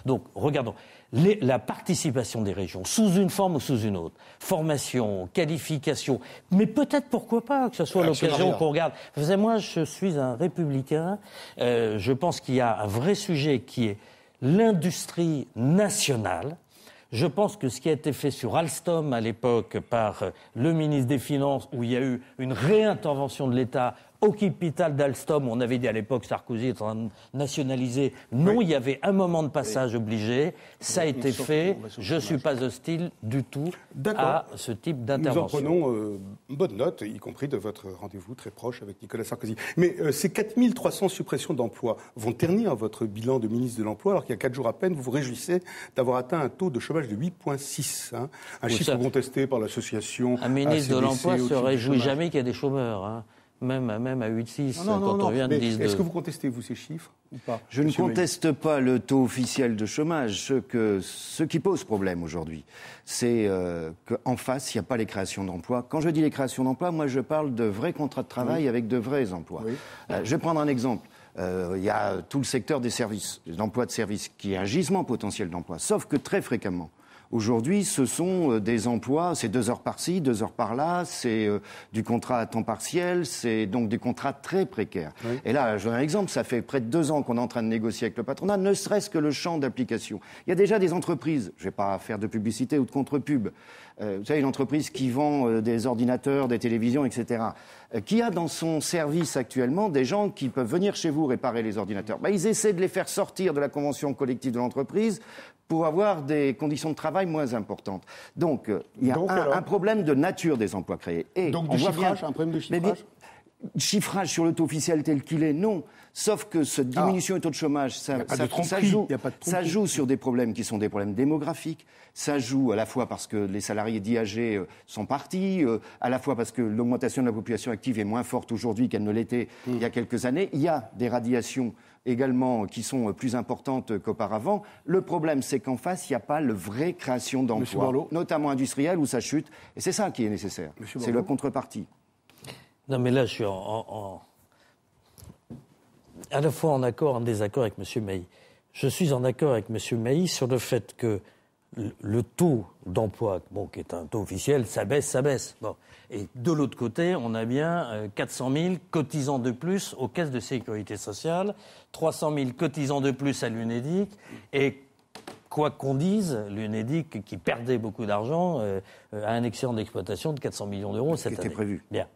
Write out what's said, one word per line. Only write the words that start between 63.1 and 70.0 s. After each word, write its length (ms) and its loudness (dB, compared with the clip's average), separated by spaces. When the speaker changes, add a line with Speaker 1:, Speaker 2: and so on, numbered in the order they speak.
Speaker 3:
euh, 440 -2
qu'en 300 -2
face, 400 -4
il 40 2
n'y 20 -2
a 20 -6
pas 140 -2
les 80 0
créations 400 -4
d'emplois. 420 -4
Quand 140 -2
je 80 2
dis 100 2
les 100 4
créations 360 -2
d'emplois, 260 0
moi, 160 0
je 140 0
parle 340 -2
de 80 0
vrais 300 0
contrats 300 -4
de 40 -10
travail 360 -2
Speaker 2:
Oui. 40 2
Speaker 3:
avec 220 0
de 80 2
vrais 340 0
emplois. 340 -8
Speaker 2:
Oui. 100 -4